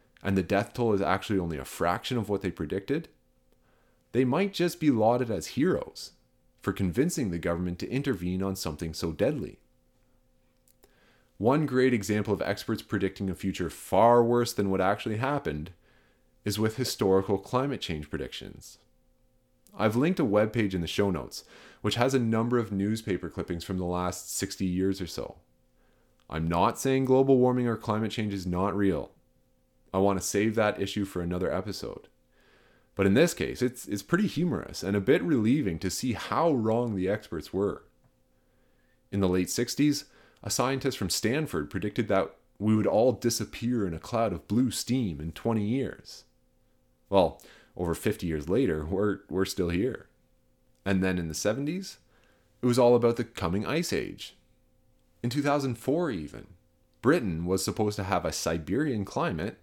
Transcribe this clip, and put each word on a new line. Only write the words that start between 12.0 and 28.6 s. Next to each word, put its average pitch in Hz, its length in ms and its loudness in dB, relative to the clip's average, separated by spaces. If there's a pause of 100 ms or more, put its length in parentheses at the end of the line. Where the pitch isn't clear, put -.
of 87 80 0
experts 107 400 -4
predicting 95 480 -4
a 87 60 -4
future 92 340 -4
far 117 520 6
worse 120 300 2
than 98 180 0
what 95 120 2
actually 104 360 0
happened 113 540 -4 (720)
is 104 160 -2
with 107 160 0
historical 98 640 2
climate 131 420 -4
change 76 300 -8
predictions. - 720 -10 (960)
I've 107 180 2
linked 165 240 2
a 156 60 2
webpage 107 480 2
in 90 80 -2
the 82 60 -2
show 101 240 2
notes, 67 320 -6 (380)
which 104 140 -2
has 127 180 2
a 135 60 4
number 117 380 2
of 107 140 -2
newspaper 101 580 -2
clippings 85 340 -6
from 95 140 -4
the 90 80 -2
last 87 500 -4
sixty - 300 -4
years 92 340 0
or 90 80 -8
so. - 300 -10 (920)
I'm 80 180 -2
not 92 320 2
saying 135 260 2
global 131 320 6
warming 123 300 4
or 113 100 -2
climate 107 340 -2
change 107 220 -4
is 98 120 -6
not 90 300 0